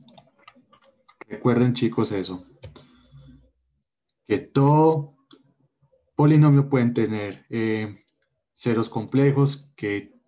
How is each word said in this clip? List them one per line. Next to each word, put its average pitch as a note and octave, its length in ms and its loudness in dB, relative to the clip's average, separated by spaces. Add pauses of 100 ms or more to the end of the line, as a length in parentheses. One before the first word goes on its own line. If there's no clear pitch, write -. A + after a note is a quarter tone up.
(1200)
Recuerden, A#2+ 520 0
chicos, A2 400 -4
eso. F#2 340 -8 (1800)
Que G#2 120 0
todo D3 800 0 (1000)
polinomio D3 540 4
puede A#2+ 220 0
tener, G#2+ 580 -6
eh, A2 580 -6 (460)
ceros A2+ 380 -4
complejos C#3 840 -2
que G2+ 400 -8 (140)